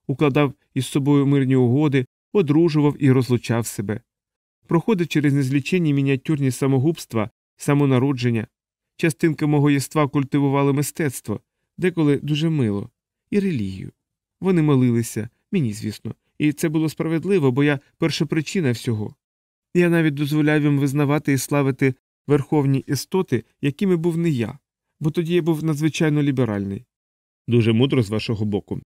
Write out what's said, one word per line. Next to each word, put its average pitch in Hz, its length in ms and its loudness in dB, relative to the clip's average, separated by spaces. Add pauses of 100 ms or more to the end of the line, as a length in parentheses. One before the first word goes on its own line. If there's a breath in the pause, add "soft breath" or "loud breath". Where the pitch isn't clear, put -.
укладав 143 460 2 (220)
із 131 120 -2
собою 143 400 2
мирні 135 300 2
угоди, 131 500 2 (260)
одружував 151 680 2
і 139 120 4
розлучав 120 560 0
себе. 104 340 -6 (680)
Проходив 170 420 0
через 143 260 2
незліченні 143 600 0
мініатюрні 139 560 0
самогубства, 135 800 -2 (260)
самонародження. 127 920 0 (500)
Частинки 156 500 -2
мого 147 240 2
єства 143 380 0
культивували 139 640 0
мистецтво, 135 680 -6 (380)
деколи 160 440 0
дуже 151 260 -2
мило, 113 420 -2 (400)
і 208 100 0
релігію. 98 520 -6 (480)
Вони 180 220 2
молилися, 120 680 2 (240)
мені, 139 200 0
звісно, 107 420 -10 (240)
і 147 140 2
це 165 160 -2
було 156 200 0
справедливо, 160 640 0
бо 139 120 2
я 147 160 0 (180 soft breath)
першопричина 156 760 -2
всього. 110 420 -6 (600)
Я 175 140 4
навіть 165 260 2
дозволяв 151 480 0
їм 147 160 2
визнавати 143 540 0
і 135 60 2
славити 135 560 0 (320)
верховні 139 520 0
істоти, - 640 -4 (160)
якими 180 360 0
був 165 220 -2
не 170 120 0
я, 117 280 -4 (420)
бо 151 100 -2
тоді 165 240 -2
я 175 80 2
був 156 220 -2
надзвичайно 151 580 0
ліберальний. 107 640 -2 (640)
Дуже 113 240 4
мудро 131 300 2
з 98 80 -4
вашого 110 340 -4
боку, 101 440 -6